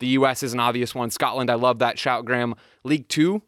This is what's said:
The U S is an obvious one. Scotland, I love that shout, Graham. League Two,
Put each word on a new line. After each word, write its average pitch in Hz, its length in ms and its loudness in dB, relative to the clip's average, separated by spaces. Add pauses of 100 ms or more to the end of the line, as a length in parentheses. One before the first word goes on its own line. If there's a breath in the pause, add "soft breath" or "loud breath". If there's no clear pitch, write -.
The 123 80 -4
U 131 180 4
S 127 160 0
is 127 100 -4
an 123 60 -4
obvious 120 380 0
one. 120 140 -4
Scotland, 127 380 -2
I 120 60 4
love 120 240 2
that 117 180 0
shout, 123 280 -2
Graham. 120 320 -2 (260 soft breath)
League 143 240 -2
Two, 185 420 0